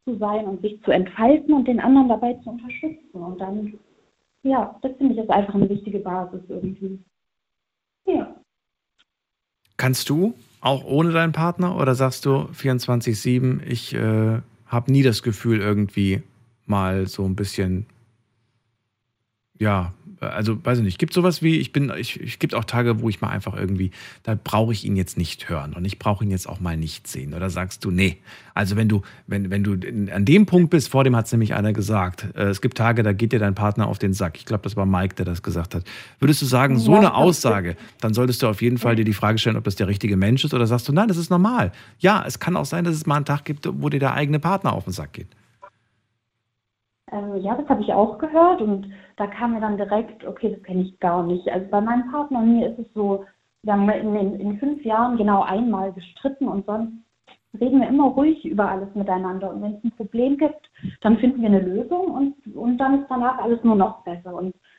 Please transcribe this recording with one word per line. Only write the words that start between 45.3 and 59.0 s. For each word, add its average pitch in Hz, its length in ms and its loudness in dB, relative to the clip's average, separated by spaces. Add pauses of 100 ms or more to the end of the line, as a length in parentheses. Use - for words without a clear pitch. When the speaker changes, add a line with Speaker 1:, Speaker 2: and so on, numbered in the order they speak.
Speaker 1:
Ähm, 202 260 -8
ja, 190 180 -4
das 294 140 -6
habe 214 140 2
ich - 100 -2
auch 214 240 2
gehört 330 440 4
und 202 260 -2 (300)
da 202 100 -4
kam 233 260 -4
mir 214 80 -4
dann 214 160 -2
direkt, 208 480 -2
okay, - 260 -4
das - 120 -10
kenne 185 180 -2
ich - 180 -6
gar 175 240 0
nicht. 175 240 -2
Also 190 220 -4
bei 208 100 0
meinem 240 320 0
Partner 294 280 -4
und 233 180 6
mir 220 120 0
ist 226 100 -10
es 226 160 -12
so, 196 280 -2 (380)
wir 214 120 0
haben 202 140 4
in 214 260 0
den, 202 260 -2
in 208 180 -4
fünf 294 260 -4
Jahren 226 320 0
genau 208 280 2
einmal 190 500 -2
gestritten 269 540 -6
und 190 180 -4
sonst 226 260 -6 (720)
reden 240 180 2
wir - 80 0
immer 285 180 2
ruhig 294 380 0
über 202 260 0
alles 196 260 -8
miteinander. 190 580 -4